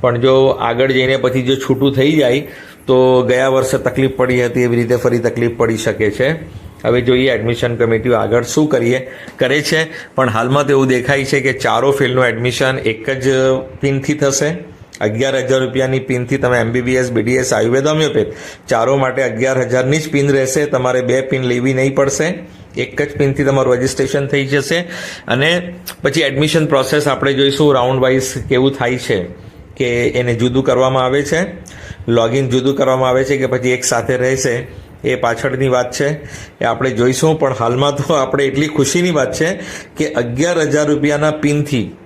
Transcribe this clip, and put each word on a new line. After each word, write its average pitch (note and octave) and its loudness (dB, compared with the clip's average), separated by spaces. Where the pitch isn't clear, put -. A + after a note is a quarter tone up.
પણ A#2+ 2
જો C3 4
આગળ B2 0
જઈને C3 2
પછી B2+ 0
જો B2+ 2
છૂટું C3+ 0
થઈ C#3 4
જાય C#3 2
તો B2+ 4
ગયા B2+ 2
વર્ષે C3 0
તકલીફ C3 0
પડી B2 2
હતી A#2+ 0
એવી A#2+ 2
રીતે A#2+ 2
ફરી A#2+ 2
તકલીફ A#2 0
પડી A2+ 0
શકે G#2 0
છે. - -4
હવે A#2+ 2
જોઈએ B2+ 2
એડમિશન A#2 -2
કમિટીઓ A2+ 2
આગળ A2 2
શું D3 0
કરીએ, B2+ 0
કરે C#3 2
છે. D#3+ 0
પણ C3 2
હાલમાં B2 0
તો C#3+ 2
એવું C3+ 4
દેખાય C3 0
છે C3+ 0
કે C3 0
ચારો B2+ 0
ફિલ્ડનું B2+ 2
એડમિશન B2 -2
એક A2+ -4
જ C3 -2
પિનથી C#3 -2
થશે. D3 0
અગિયાર A#2+ -2
હજાર C3 2
રૂપિયાની C3 0
પિનથી B2+ -4
તમે B2 2
એમ A2+ 0
બી B2 0
બી B2 -2
એસ, B2+ 0
બી A2+ 0
ડી B2 0
એસ, C3 0
આયુર્વેદ, A#2+ 2
હોમિયોપેથ D3+ 0
ચારો B2 2
માટે C3 0
અગિયાર B2+ 0
હજારની B2+ 0
જ D3+ -6
પિન C#3+ 0
રહેશે. C3+ 0
તમારે B2+ 0
બે B2+ 0
પિન C3 -4
લેવી B2 0
નહીં C3+ 0
પડશે, C#3 0
એક - -6
જ C#3+ -6
પિનથી C#3 0
તમારું C3 2
રજિસ્ટ્રેશન C3+ -2
થઈ C#3 -2
જશે. C#3+ 0
અને D#3+ 0
પછી D3 0
એડમિશન D3+ 2
પ્રોસેસ C#3+ 0
આપણે C#3 0
જોઈશું C#3 4
રાઉન્ડ C3 2
વાઇઝ C3 2
કેવું C3 4
થાય B2 -2
છે, A2+ -2
કે A#2+ 0
એને B2 0
જુદું B2 0
કરવામાં C3 2
આવે C3+ 0
છે, D#3+ 0
લોગિન A#2 2
જુદું C3 2
કરવામાં C3 2
આવે C3 2
છે C#3 0
કે C3 0
પછી B2 0
એક B2+ 0
સાથે A#2+ 0
રહેશે, B2+ -2
એ B2+ 0
પાછળની B2+ -2
વાત B2 0
છે, C#3+ -2
એ - -4
આપણે A#2+ 0
જોઈશું. B2+ 2
પણ C3+ 0
હાલમાં B2+ 0
તો C#3+ -2
આપણે C#3 0
એટલી C#3 0
ખુશીની F3 0
વાત C3+ 0
છે F3+ -2
કે D3+ -2
અગિયાર C3 -2
હજાર D3 2
રૂપિયાના D3 0
પિનથી D3 -2